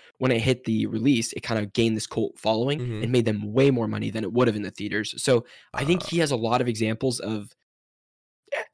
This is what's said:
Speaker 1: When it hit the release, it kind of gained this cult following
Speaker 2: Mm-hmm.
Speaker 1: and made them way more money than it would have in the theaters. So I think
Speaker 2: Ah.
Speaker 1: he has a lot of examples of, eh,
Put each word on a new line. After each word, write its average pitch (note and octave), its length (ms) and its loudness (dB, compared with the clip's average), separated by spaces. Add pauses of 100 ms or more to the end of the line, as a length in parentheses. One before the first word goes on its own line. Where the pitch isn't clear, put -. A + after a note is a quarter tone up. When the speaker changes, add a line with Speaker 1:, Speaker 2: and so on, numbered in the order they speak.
(180)
Speaker 1:
When B2+ 140 2
it A2+ 80 2
hit B2 240 0
the A2 220 0
release, A2+ 480 0
it - 100 -10
kind A2+ 160 0
of G#2 120 -4
gained A2+ 240 2
this G#2+ 120 -6
cult - 280 -4
following B2 440 0
Speaker 2:
Mm-hmm. A2+ 240 -6
Speaker 1:
and A#2+ 80 0
made A#2+ 140 4
them G#2 260 -2
way C3+ 180 6
more A#2 160 2
money G#2+ 240 -4
than G#2+ 140 -4
it F#2 80 -6
would A#2+ 160 4
have G#2+ 80 0
in G#2 60 -4
the G#2 100 -6
theaters. G#2 500 -6
So A#2+ 220 2 (280)
I C#3 120 -6
think F3 180 0
Speaker 2:
Ah. - 80 -10
Speaker 1:
he E3 80 -2
has D3+ 140 0
a B2 40 0
lot A2+ 240 0
of B2 60 0
examples A2+ 540 0
of, G#2+ 340 -8 (1000)
eh, - 100 -6 (120)